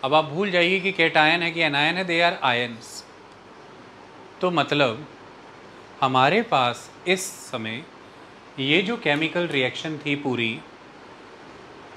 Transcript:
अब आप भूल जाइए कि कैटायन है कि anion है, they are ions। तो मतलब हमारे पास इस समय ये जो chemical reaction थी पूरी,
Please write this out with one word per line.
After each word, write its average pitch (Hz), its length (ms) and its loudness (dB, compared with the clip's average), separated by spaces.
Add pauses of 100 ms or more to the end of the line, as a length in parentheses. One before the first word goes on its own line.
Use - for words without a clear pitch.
अब 135 100 0
आप 156 120 4
भूल 180 260 -4
जाइए 175 280 4
कि 190 120 -2
कैटायन 165 520 4
है 165 80 -2
कि 165 100 -2
anion 151 360 2
है, 185 100 -4
they 170 140 2
are 175 240 4
ions। 120 580 -2 (1400)
तो 180 100 0
मतलब 147 540 0 (960)
हमारे 135 420 4
पास 127 460 -2 (180)
इस 185 180 0 (160)
समय 113 420 -10 (760)
ये 147 220 2
जो 214 160 -2
chemical 160 500 -2
reaction 143 500 -4
थी 143 180 -4
पूरी, 123 440 -4 (1400)